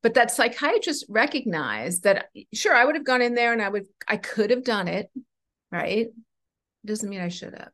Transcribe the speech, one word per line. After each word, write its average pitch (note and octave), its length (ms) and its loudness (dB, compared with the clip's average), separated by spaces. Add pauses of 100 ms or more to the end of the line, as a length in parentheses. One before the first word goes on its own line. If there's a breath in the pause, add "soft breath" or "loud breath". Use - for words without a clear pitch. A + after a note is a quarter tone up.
But A3+ 120 2
that A#3 160 4
psychiatrist D4 760 0
recognized F3 960 -2
that, - 220 4 (280)
sure, E4+ 200 2
I A#3+ 100 8
would D4+ 100 2
have D#4 100 -4
gone B3+ 180 2
in A#3+ 120 0
there A#3 180 2
and A3+ 80 0
I G3+ 80 -2
would, G3+ 180 -4 (200)
I G#3+ 120 0
could G#3 320 -2
have B3+ 120 2
done G#3 240 0
it, F3 240 -4 (640)
right? G3+ 340 -2 (800)
Doesn't G#3+ 240 -6
mean F#3+ 140 -8
I F3 60 -4
should - 260 -12
have. - 200 -18